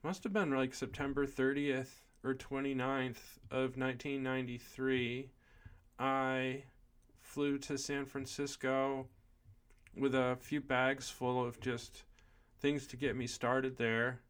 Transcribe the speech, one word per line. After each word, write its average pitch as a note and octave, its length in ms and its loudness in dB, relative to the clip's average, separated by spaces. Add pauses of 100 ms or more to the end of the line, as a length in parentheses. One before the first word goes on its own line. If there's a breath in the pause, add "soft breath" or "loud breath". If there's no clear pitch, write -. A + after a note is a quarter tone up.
must E3 200 -4
have G#3 100 -2
been, F#3 180 4
like, C3 220 2
September C#3 520 -2
thirtieth C3+ 760 0 (240)
or C3+ 80 2
twenty-ninth C3+ 1040 -2 (100)
of C3 280 0
nineteen C3 440 0
ninety-three. C3 1080 0 (680 loud breath)
I C3 680 2 (580)
flew C#3+ 380 0
to C#3 180 -4
San C#3 280 -2
Francisco C3+ 1000 -2 (880)
with C3+ 180 2
a B2+ 280 4
few D3 180 -2
bags C3 500 2
full B2+ 360 0
of A#2+ 160 -6
just - 420 -4 (560 soft breath)
things C#3+ 280 2
to B2 100 -12
get B2+ 180 0
me B2 120 -2
started C3 500 0
there. A#2 420 2 (100)